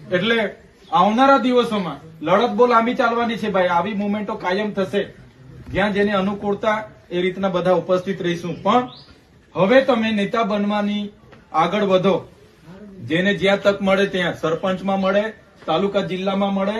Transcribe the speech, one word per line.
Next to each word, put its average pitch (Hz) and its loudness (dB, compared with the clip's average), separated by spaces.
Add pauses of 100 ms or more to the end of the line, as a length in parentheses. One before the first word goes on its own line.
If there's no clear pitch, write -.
(120)
એટલે 208 0 (540)
આવનારા 220 4
દિવસોમાં 214 0 (220)
લડત 208 2
બહુ 240 4
લાંબી 240 2
ચાલવાની 233 0
છે, 214 -4
ભાઈ. 180 2
આવી 185 0
મુવમેન્ટો 208 -4
કાયમ 196 -4
થશે. 196 -2 (680)
જ્યાં 202 -2
જેને 202 0
અનુકૂળતા, 202 -2 (320)
એ 175 -2
રીતના 190 -2
બધા 175 2
ઉપસ્થિત 180 -2
રહીશું. 170 -4
પણ 240 0 (680)
હવે 196 4
તમે 233 2
નેતા 214 0
બનવાની 208 -2 (500)
આગળ 185 0
વધો. 185 2 (920)
જેને 180 0
જ્યાં 196 2
તક 202 2
મળે 190 0
ત્યાં, 180 -2
સરપંચમાં 185 -2
મળે, 196 0 (420)
તાલુકા 190 0
જિલ્લામાં 196 -2
મળે, 196 -2